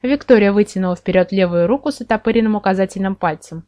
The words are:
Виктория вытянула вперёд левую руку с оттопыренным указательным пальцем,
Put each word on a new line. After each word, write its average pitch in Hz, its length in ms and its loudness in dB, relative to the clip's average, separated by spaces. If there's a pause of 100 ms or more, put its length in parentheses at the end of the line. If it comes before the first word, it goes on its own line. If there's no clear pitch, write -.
Виктория 240 500 2
вытянула 190 420 0
вперёд 180 380 0
левую 175 340 0
руку 277 240 -2
с 262 120 -10
оттопыренным 220 540 0
указательным 190 600 -2
пальцем, 165 520 -8